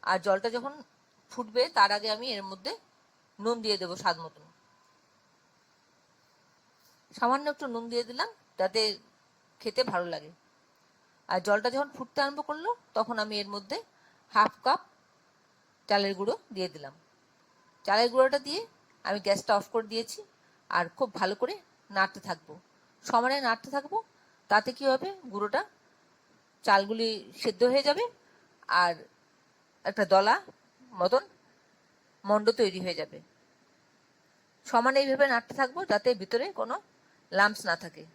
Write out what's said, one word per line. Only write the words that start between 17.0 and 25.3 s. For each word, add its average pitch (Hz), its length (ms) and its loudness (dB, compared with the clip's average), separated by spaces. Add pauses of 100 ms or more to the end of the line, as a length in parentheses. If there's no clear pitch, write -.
চালের 220 260 4
গুঁড়োটা 262 360 4
দিয়ে 311 140 -6 (440)
আমি 202 220 -2
গ্যাসটা 196 300 2
অফ 196 180 -2
করে 226 180 -2
দিয়েছি। 226 260 -6 (520)
আর 175 140 0 (140)
খুব 254 100 0 (120)
ভালো 196 200 0
করে 254 140 -2 (360)
নাড়তে 196 380 -2
থাকবো, 160 240 -8 (520)
সমানে 254 360 2
নাড়তে 233 300 -2
থাকবো। 285 260 -4 (540)
তাতে 214 260 4
কি 277 160 -10
হবে, 269 160 0 (240)